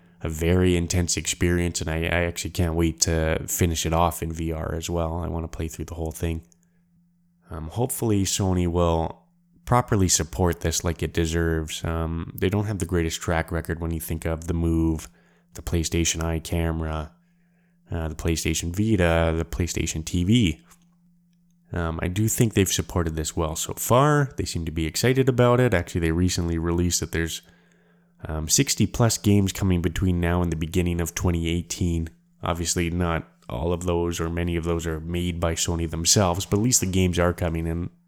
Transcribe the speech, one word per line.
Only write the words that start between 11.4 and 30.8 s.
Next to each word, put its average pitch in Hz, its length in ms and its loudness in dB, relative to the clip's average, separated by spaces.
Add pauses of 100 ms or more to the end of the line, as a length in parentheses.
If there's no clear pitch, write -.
Um, 82 500 -4
they 95 140 0
don't 101 180 0
have 104 120 -4
the 85 80 -2
greatest 82 340 0
track 82 320 -2
record 82 280 -4
when 82 120 -4
you 80 80 -4
think 85 240 -6
of 82 240 -4
the 87 60 0
Move, 82 540 0 (460)
the - 80 -16
PlayStation 82 640 0
Eye 82 160 -2
camera, 80 720 -4 (800)
uh, 82 180 -4
the 78 80 -10
PlayStation 82 580 -2
Vita, 87 600 2
the 82 80 0
PlayStation 82 600 -4
T 87 200 0
V. 101 360 4 (1120)
Um, 82 280 -2
I 82 80 -2
do 104 200 0
think 110 260 2
they've 98 180 4
supported 82 440 -2
this 78 200 -4
well 80 200 -2
so - 180 -6
far. 143 600 4
They 92 80 -4
seem 85 220 -4
to 78 60 -6
be 80 140 0
excited 131 420 2
about 123 300 6
it. 123 160 4
Actually, 87 280 0
they 82 100 4
recently 85 460 2
released 85 420 0
that 82 120 -8
there's, 82 300 -2 (840)
um, 78 240 -4
sixty - 380 2
plus 117 320 2
games 101 340 4
coming 90 300 2
between 87 380 0
now 87 220 2
and 85 100 0
the 80 40 -2
beginning 85 440 0